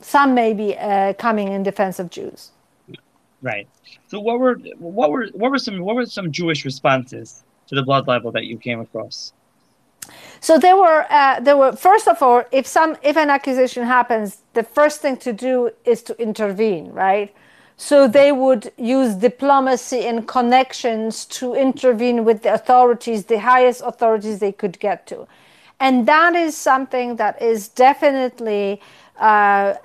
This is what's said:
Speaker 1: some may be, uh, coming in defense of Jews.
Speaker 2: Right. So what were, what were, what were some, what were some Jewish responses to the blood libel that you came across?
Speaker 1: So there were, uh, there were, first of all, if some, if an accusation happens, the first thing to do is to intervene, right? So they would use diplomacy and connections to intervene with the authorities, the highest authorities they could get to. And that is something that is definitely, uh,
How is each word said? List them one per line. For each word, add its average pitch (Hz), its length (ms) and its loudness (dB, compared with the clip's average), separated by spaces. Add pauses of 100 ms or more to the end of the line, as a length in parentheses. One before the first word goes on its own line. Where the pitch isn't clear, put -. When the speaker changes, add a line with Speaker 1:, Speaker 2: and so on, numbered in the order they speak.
Speaker 1:
some 285 340 2
may 226 200 2
be, 202 240 -4
uh, 196 360 -2
coming 214 340 -4
in 196 140 -6
defense 190 360 -4
of 175 100 -10
Jews. - 420 -16 (920)
Speaker 2:
Right. 104 260 -10 (380)
So 202 140 -12
what 233 180 -4
were, 254 160 2 (240)
what 202 320 -2
were, 254 240 -4
what 214 160 -2
were 269 80 -2
some, 202 220 -8
what 202 160 -6
were 247 100 -4
some 180 260 -8
Jewish 160 320 -4
responses 131 760 -6 (240)
to - 80 -14
the 139 80 -2
blood 135 240 -2
libel 120 260 -4
that 113 140 -8
you 117 100 -12
came 117 240 -10
across? - 540 -14 (1080)
Speaker 1:
So 320 180 4
there 370 180 6
were, 320 320 4
uh, 277 320 2
there 285 160 4
were, 262 160 4
first 403 340 4
of 339 160 2
all, 240 300 4
if 269 140 0
some, 233 360 0
if 285 140 0
an 302 140 0
accusation 254 540 -2
happens, 240 580 -2 (100)
the 226 100 -2
first 294 380 0
thing 269 180 -4
to 247 140 -8
do 247 380 -2 (160)
is 226 160 0
to - 180 -12
intervene, 208 720 -4
right? 196 420 -2 (440)
So 277 280 4
they 277 240 4
would 262 460 0
use 247 380 0
diplomacy 247 880 -2
and 233 240 -6
connections 240 1000 -2
to 247 280 -8
intervene 247 720 0
with 220 160 0
the 202 100 0
authorities, 240 720 2
the 220 160 -2
highest 247 420 2
authorities 220 580 -2
they 202 120 -2
could 185 260 -8
get 190 280 -6
to. - 200 -16 (540)
And 254 260 2
that 320 280 4
is 330 200 -2
something 262 640 -2
that 214 240 -4
is 220 280 -2
definitely, 247 1120 0 (360)
uh, 202 560 2 (100)